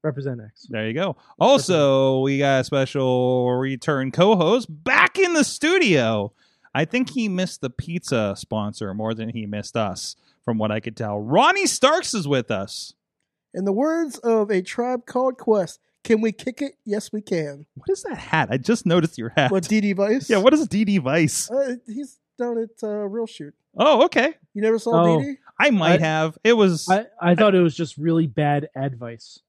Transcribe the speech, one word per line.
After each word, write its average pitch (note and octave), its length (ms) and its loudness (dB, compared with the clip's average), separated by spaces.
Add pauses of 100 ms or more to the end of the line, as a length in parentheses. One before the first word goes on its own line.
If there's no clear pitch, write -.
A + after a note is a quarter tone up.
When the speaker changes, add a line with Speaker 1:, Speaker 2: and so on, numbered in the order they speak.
Speaker 1:
Represent C3+ 400 -6
X. - 240 -20
Speaker 2:
There A2 200 -6
you A2+ 60 -6
go. E3+ 200 -4 (240)
Also, A#3+ 360 4
Speaker 1:
Represent. C3+ 500 4
Speaker 2:
we C#3 140 0
got C#3 240 2
a - 20 -2
special B2+ 880 0
return C3 580 -2
co-host E3 580 4
back D#3+ 480 2
in F#4 160 2
the D4+ 120 4
studio. D3+ 880 0 (420)
I C#3+ 120 0
think B3 240 -4
he A3+ 180 -4
missed F#3 320 -4
the C3 100 -6
pizza A#2+ 680 -4
sponsor G#2 580 -8
more A2 200 -4
than A2 140 -10
he A2+ 180 -10
missed G#2 300 -8
us, G2+ 400 -6 (280)
from A#2 140 -4
what G#2+ 140 -2
I A2 80 -4
could A2 160 -12
tell. G#2 240 -6
Ronnie C4+ 480 2
Starks D#4 460 0
is F3+ 120 -4
with C3 240 -2
us. - 440 -8 (600)
Speaker 3:
In F#3 100 -6
the G3 80 0
words D#4 460 -2
of A3 320 0
A F#3+ 100 0
Tribe A#3+ 460 -6
Called B3+ 320 -2
Quest, G3+ 400 0 (240)
"Can A3 180 2
we A3 120 0
kick - 300 -8
it? C#4 100 -6 (120)
Yes, G#3 280 -6
we G#3+ 100 -8
can." D3+ 440 -6 (100)
Speaker 2:
What - 120 -12
is F#4+ 140 -2
that D#4 160 -10
hat? D#3 320 -2
I B2 60 0
just A3 280 -2
noticed E3 340 0
your A2+ 100 -6
hat. C3 240 0
Speaker 3:
What, F#3 160 -2
D G#3+ 120 2
D G3+ 120 0
Vice? G#3 360 -2
Speaker 2:
Yeah, G#3+ 100 4
what A#3 140 6
is D#4 140 2
D G#3 180 0
D G3 140 2
Vice? D3+ 500 0
Speaker 3:
Uh, B3+ 280 -4 (100)
he's B3+ 320 -12 (180)
down A#3+ 220 -4
at, A3+ 120 -6 (120)
uh, G#3 240 -6
Real A3 220 -6
Shoot. D3 260 -16 (220)
Speaker 2:
Oh, B3 300 4
okay. D4 280 0 (180)
Speaker 3:
You G3+ 100 -6
never A3+ 180 2
saw E3+ 240 2
Speaker 1:
Oh. E3 160 4
Speaker 3:
D G3 60 -4
D? C#4+ 80 -8 (260)
Speaker 2:
I C#4+ 100 4
might E3+ 320 4
Speaker 1:
I, D#3+ 40 0
Speaker 2:
have. D#3 360 0
It A#3 120 6
was F#3 360 2
Speaker 1:
I, G#3 160 2 (140)
I F3 160 4
thought G#3 180 4
it F3+ 80 6
was D#3+ 140 2
just E3 220 -6
really E3 280 0
bad D3 480 0
advice. A#2+ 640 -10 (100)